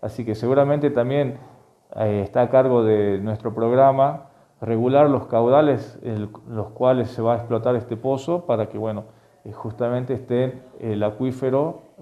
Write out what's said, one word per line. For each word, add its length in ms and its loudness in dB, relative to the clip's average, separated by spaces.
así 240 -8
que 100 -4
seguramente 540 2
también, 480 -2
eh, 260 0
está 200 0
a 80 2
cargo 340 4
de 360 2
nuestro 360 -6
programa 680 2
regular 500 4
los 180 0
caudales 760 2
en 260 -6
los 220 -6
cuales 400 0
se 100 -8
va 140 2
a 20 -4
explotar 400 -2
este 180 -6
pozo 500 -4
para 220 -2
que, 100 -12
bueno, 280 -6
eh, 80 -14
justamente 640 -4
esté 480 -4
el 200 -4
acuífero, 800 -2